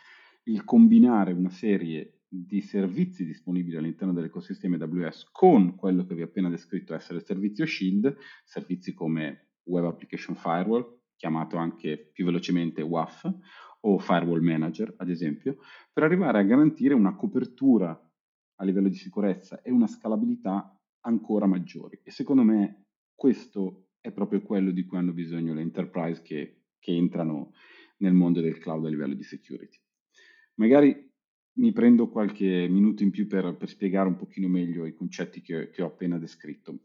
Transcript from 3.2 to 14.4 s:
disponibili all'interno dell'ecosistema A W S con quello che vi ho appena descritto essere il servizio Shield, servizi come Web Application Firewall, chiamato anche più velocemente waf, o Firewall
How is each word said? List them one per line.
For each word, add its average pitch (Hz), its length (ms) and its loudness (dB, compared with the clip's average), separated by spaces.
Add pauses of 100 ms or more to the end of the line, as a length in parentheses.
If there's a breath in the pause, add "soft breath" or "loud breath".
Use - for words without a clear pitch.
disponibili 87 500 -6
all'interno 82 380 -6
dell'ecosistema 85 680 -6
A 80 40 -6
W 85 240 -4
S - 200 -20
con 113 460 6
quello 92 300 -2
che 90 80 -8
vi 82 80 -8
ho - 20 -6
appena 92 240 -4
descritto 85 460 -8
essere 85 240 -12
il 80 60 -12
servizio 104 420 -4
Shield, 104 500 -2 (260 loud breath)
servizi - 520 -10
come 78 560 -6 (140)
Web 87 200 -2
Application 85 520 -10
Firewall, 98 640 -4 (160)
chiamato 80 420 -6
anche 82 400 -6
più - 260 -10
velocemente 87 580 -2
waf, 82 480 -6 (500 loud breath)
o 101 180 2
Firewall 85 440 0